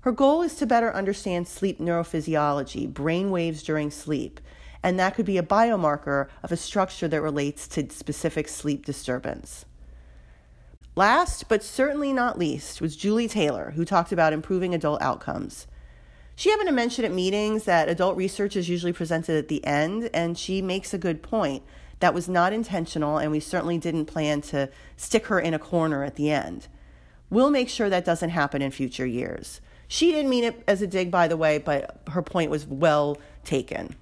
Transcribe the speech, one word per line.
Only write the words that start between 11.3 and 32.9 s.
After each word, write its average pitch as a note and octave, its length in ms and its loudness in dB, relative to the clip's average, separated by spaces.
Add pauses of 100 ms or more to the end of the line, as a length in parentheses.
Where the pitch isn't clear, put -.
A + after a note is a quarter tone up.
but G#3+ 160 2
certainly C#4 480 0
not B3 260 0
least, D3 440 -4
was D#3+ 160 -4
Julie A3 320 0
Taylor, C#3 460 0
who E3 100 0
talked E3+ 260 2
about D#3+ 220 4
improving F3+ 420 -2
adult D3+ 260 0
outcomes. - 640 -6 (720)
She - 140 2
happened G#4 180 4
to D#4 60 2
mention A#3+ 320 0
at F3+ 80 -2
meetings G#3 500 0
that E3 240 4
adult E3+ 300 2
research G3+ 400 -2
is F3 100 -2
usually F3 240 0
presented E3 460 -2
at D3+ 100 -2
the - 180 -4
end, E3+ 480 0
and E3+ 240 0
she F#3+ 240 -4
makes F#3 320 -4
a G3 40 -4
good E3+ 260 -4
point. D3+ 400 -2 (380)
That F3+ 120 6
was F3 140 -2
not F3+ 240 4
intentional, E3 680 -2
and D3+ 140 0
we D3+ 80 0
certainly E3+ 380 -2
didn't D#3+ 300 -2
plan D3+ 340 -2
to C#3 280 -2 (280)
stick - 300 -2
her G3 120 2
in E3 140 0
a D#3 60 -2
corner D#3+ 440 0
at C#3 140 -6
the D3 120 0
end. - 380 -2 (640)
We'll C4 220 4
make B3+ 180 2
sure G#3 200 0
that F3+ 140 2
doesn't E3+ 280 0
happen C#3+ 300 0
in C3+ 100 0
future C3 340 -4
years. A#2+ 560 -6 (260)
She E4+ 240 4
didn't D4 180 2
mean B3 140 2
it A#3 240 -2
as G3 140 4
a G3+ 60 0
dig, F3+ 220 0
by E3+ 200 4
the E3 80 0
way, D#3 200 4
but D3 520 -2
her E3 120 -2
point D#3+ 300 -2
was D3 160 -4
well D3 500 4 (280)